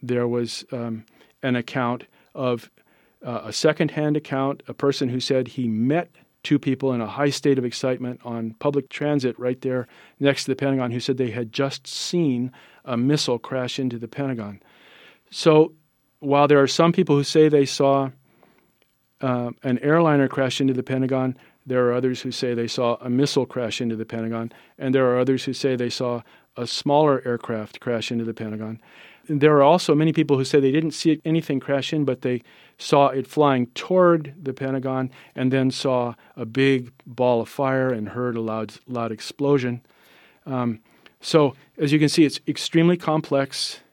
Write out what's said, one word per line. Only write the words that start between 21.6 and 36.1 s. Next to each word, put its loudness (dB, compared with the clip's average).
there 0
are 0
others -2
who -8
say -4
they -2
saw -2
a -10
missile 2
crash -6
into -4
the -6
Pentagon, -6
and -2
there 4
are 2
others 0
who -4
say -2
they -4
saw -4
a -6
smaller 2
aircraft -6
crash -4
into -2
the -6
Pentagon. -10
And 0
there 8
are 8
also 6
many 4
people 2
who 0
say 4
they 4
didn't 0
see 0
anything 0
crash -4
in, 0
but -2
they -2
saw 4
it -2
flying 2
toward 2
the -8
Pentagon -4
and 0
then 2
saw -2